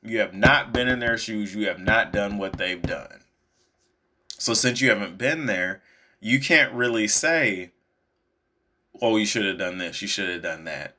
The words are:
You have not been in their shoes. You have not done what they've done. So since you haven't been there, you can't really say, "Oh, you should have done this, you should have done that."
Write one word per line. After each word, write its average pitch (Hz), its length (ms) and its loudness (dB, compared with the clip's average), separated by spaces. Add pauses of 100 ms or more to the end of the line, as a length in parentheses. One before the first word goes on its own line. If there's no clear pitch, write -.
You 110 180 -4
have 95 140 0
not 113 380 6
been 123 160 2
in 127 120 0
their 117 180 0
shoes. 107 360 -6
You 104 140 -2
have 90 140 -6
not 110 320 2
done 101 240 -2
what 95 200 -6
they've 92 240 -4
done. 87 380 -8 (1160)
So - 160 -2
since 120 260 2
you 131 80 4
haven't 101 300 0
been 143 280 -2
there, 92 360 -2 (400)
you 120 180 2
can't 139 320 4
really 117 380 0
say, 117 600 0 (1300)
"Oh, 113 160 4
you 107 80 2
should 104 200 0
have 92 120 -2
done 90 220 -6
this, 87 220 -8
you 98 60 -8
should 95 220 -2
have 87 120 -6
done 80 220 -8
that." 76 360 -10